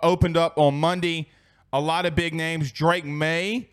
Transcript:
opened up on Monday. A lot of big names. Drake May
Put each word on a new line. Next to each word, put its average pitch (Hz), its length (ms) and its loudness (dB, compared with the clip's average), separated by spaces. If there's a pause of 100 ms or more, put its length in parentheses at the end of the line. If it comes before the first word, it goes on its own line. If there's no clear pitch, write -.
opened 170 340 2
up 165 220 0
on 143 200 4
Monday. 170 520 -2 (420)
A 139 80 0
lot 165 240 -2
of 170 100 -2
big 165 200 0
names. 160 380 -4
Drake 165 320 2
May 165 680 -4